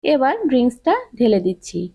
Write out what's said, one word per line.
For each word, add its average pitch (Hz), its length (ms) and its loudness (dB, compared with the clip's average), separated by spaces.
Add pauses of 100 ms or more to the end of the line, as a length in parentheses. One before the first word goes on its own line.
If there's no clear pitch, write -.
এবার 285 320 0 (120)
ড্রিঙ্কসটা 254 460 0 (220)
ঢেলে 220 240 2
দিচ্ছি। 180 400 -6 (160)